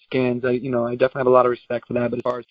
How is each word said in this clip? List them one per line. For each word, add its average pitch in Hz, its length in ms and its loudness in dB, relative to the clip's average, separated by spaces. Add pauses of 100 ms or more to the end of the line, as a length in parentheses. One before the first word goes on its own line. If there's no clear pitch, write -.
skins. 127 400 -2
I, 123 60 0
you 127 180 -2
know, 120 160 -2
I 120 60 -6
definitely 131 300 0
have 123 60 0
a 127 40 6
lot 127 160 6
of - 20 2
respect 120 380 -6
for 123 60 -10
that. 120 180 -2
But 120 60 -6
as 120 60 -6
far 123 140 -4
as 120 140 -14